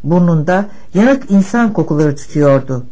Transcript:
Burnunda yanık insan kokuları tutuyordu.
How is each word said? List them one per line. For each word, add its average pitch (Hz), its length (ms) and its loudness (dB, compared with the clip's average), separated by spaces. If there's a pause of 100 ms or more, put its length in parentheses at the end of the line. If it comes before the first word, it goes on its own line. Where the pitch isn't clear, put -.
Burnunda 175 600 2 (280)
yanık 254 360 2
insan 202 420 0
kokuları 156 440 0
tutuyordu. 135 760 0